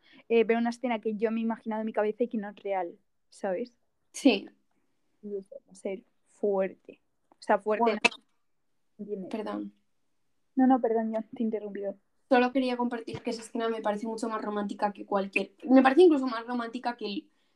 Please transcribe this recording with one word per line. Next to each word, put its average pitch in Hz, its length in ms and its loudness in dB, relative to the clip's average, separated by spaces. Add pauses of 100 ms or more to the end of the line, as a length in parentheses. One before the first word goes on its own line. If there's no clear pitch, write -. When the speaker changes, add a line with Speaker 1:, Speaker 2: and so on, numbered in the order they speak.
(280)
Speaker 1:
eh, 233 160 4
ver 226 140 2
una 233 120 0
escena 240 300 -4
que 220 160 -4
yo 220 140 0
me 226 100 -2
he - 20 -2
imaginado 220 380 -4
en 220 60 -6
mi 220 60 -6
cabeza 214 320 0
y 240 40 0
que 233 100 -6
no 202 120 -8
es 196 60 -18
real, 185 400 -4 (340)
¿sabes? 196 440 -6 (380)
Speaker 2:
Sí. - 360 2 (720)
Speaker 1:
Y 202 160 -10
eso - 180 -14 (100)
va - 60 -20
a - 20 -20
ser 196 300 -10 (260)
fuerte. - 720 -2 (300)
O - 120 -20
sea, 214 160 2
fuerte 214 260 -2
Speaker 2:
Bueno. 214 200 2
Speaker 1:
no. - 180 -4 (760)
¿Entiendes? 196 320 -10
Speaker 2:
Perdón. 208 420 -8 (840)
Speaker 1:
No, 262 120 4
no, 254 140 6
perdón, 226 300 0
ya 220 120 -4
te - 200 -8
he - 0 -
interrumpido. 202 540 -6 (320)
Speaker 2:
Solo 247 240 4
quería 254 240 0
compartir 240 460 -4
que 247 80 -6
esa 226 120 -8
escena 233 260 -4
me 220 140 -4
parece 208 240 -2
mucho 226 220 -6
más 220 140 -6
romántica 208 500 -4
que 208 140 -16
cualquier, 196 460 -2 (160)
me 262 140 8
parece 269 200 6
incluso 294 240 8
más 226 200 -6
romántica 240 500 -6
que 214 100 -8
el 202 240 -8 (260)